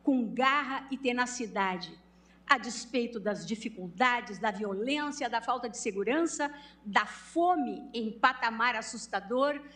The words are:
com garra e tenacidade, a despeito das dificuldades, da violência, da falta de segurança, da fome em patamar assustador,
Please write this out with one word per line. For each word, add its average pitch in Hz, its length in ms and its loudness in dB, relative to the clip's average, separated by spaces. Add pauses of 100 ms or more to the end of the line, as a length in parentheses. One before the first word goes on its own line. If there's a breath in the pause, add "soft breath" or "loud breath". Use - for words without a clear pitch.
com 254 240 4
garra 262 640 2
e 269 80 -2
tenacidade, 214 960 0 (540 soft breath)
a 277 120 6
despeito 233 600 -2
das 185 280 -2
dificuldades, 208 920 -2
da 214 120 0
violência, 247 800 -2
da 226 120 0
falta 247 280 -2
de - 100 -8
segurança, 285 720 0 (320 loud breath)
da 208 220 4
fome 330 760 0 (120)
em 220 180 -4
patamar 233 640 2
assustador, 233 840 -2 (160 loud breath)